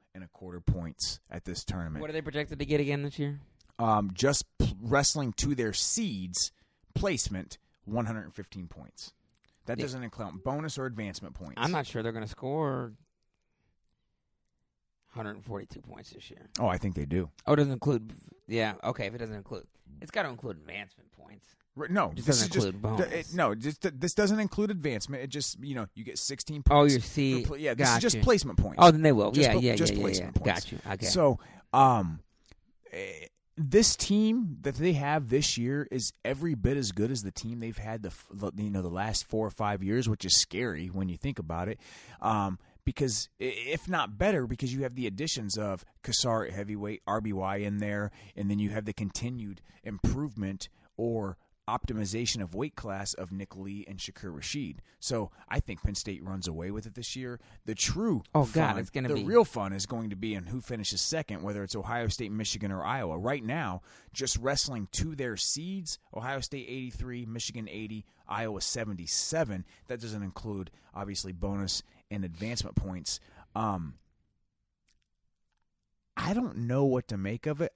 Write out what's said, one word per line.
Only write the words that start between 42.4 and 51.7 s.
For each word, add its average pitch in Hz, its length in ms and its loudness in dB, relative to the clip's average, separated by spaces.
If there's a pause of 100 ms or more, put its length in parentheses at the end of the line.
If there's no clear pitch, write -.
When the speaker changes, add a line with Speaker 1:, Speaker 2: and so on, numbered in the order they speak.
Speaker 1:
because 127 420 0 (120)
i-, 104 40 -4
if 123 440 -4
not 127 300 -2
better, 175 280 2
because 123 280 -2
you 135 100 -2
have 123 120 -4
the 127 100 -2
additions 107 520 -4
of 101 260 -2 (180)
Kassar 113 460 0
at 92 60 -8
heavyweight, 104 520 -6
R 104 140 2
B 107 140 -2
Y 95 240 -2
in 104 200 -2
there, 104 320 -2 (240)
and 101 160 0
then 101 80 2
you 104 120 2
have 107 160 -4
the 107 80 -4
continued 107 640 -6 (240)
improvement 104 840 0 (280)
or 110 400 -2 (320)
optimization 110 720 -2